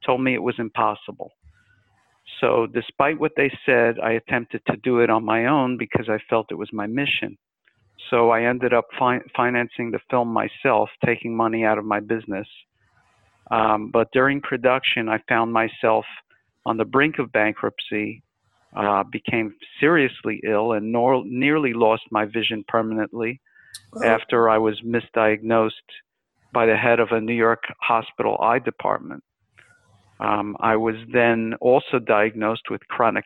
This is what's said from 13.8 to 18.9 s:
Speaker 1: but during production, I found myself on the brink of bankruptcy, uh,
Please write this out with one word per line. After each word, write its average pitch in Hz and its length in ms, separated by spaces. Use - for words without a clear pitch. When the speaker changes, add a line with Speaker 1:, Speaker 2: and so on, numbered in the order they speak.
Speaker 1:
but 113 220
during 139 280
production, 127 680
I 110 100
found 117 240
myself 113 520
on 117 120
the 110 80
brink 147 340
of 120 120
bankruptcy, 107 920
uh, 101 280